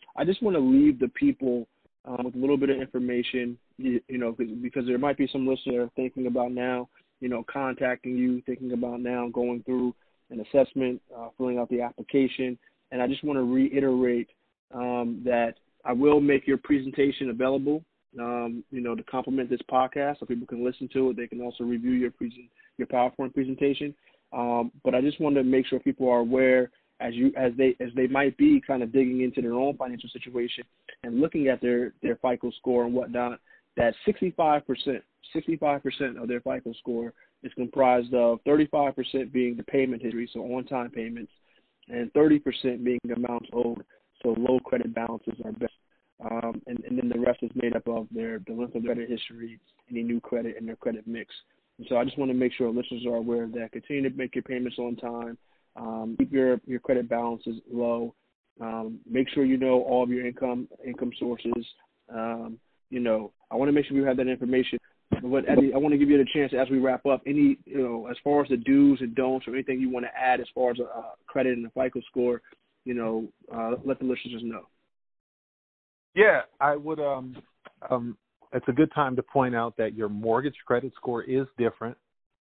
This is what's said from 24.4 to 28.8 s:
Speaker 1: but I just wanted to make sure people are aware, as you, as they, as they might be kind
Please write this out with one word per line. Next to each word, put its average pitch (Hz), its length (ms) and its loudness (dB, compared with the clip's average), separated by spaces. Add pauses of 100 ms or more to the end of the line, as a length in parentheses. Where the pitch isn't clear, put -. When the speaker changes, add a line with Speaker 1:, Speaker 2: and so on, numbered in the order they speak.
Speaker 1:
but 127 100 2
I 127 80 2
just 143 180 0
wanted 143 240 4
to 127 60 2
make 131 160 4
sure 127 140 -2
people 131 300 0
are 120 100 6
aware, 127 520 4 (280)
as 117 160 -6
you, 127 200 4
as 127 220 0
they, 131 220 4
as 127 160 -4
they 127 120 4
might 135 300 0
be 147 240 8
kind 131 220 -2